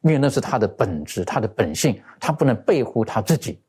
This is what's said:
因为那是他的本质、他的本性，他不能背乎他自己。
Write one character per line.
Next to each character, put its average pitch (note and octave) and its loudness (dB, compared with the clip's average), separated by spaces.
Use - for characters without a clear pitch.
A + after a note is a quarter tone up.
因 D#3+ 4
为 D3 4
那 C#3 4
是 C3 0
他 - -4
的 G#2+ 2
本 G2 -4
质、 F2+ -6
他 - -2
的 A2 -2
本 E2 -2
性， A#2+ 0
他 - -2
不 D3+ 0
能 C3 4
背 E3+ 2
乎 A2+ 0
他 - -4
自 D#3 2
己。 - -8